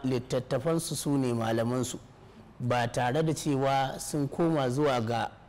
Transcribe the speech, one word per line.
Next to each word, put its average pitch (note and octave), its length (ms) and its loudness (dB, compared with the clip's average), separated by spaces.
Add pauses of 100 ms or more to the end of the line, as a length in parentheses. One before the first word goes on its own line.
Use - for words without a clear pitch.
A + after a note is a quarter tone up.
littattafansu C3 920 -2
su C#3+ 220 0
ne B2+ 140 2
malamansu, A#2 680 0 (600)
ba B2 280 0
tare B2 340 0
da D#3+ 120 2
cewa C3+ 640 0
sun C#3+ 300 -4
koma D#3+ 420 2
zuwa C3+ 300 2
ga A2+ 300 -2 (180)